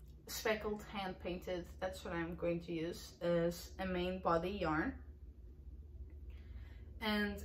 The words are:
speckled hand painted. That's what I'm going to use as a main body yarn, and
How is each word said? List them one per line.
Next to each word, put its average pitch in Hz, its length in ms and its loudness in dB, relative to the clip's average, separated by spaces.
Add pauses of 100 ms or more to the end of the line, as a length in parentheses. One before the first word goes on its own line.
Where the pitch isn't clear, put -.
(280)
speckled 214 560 0 (100)
hand 190 300 -2
painted. 180 420 -2 (140)
That's 185 260 -4
what 185 80 -4
I'm 170 220 0
going 170 260 2
to 175 120 -4
use 165 480 -2
as 170 580 4
a 190 60 0
main 185 340 2
body 175 320 6
yarn, 180 420 4 (2000)
and 208 440 4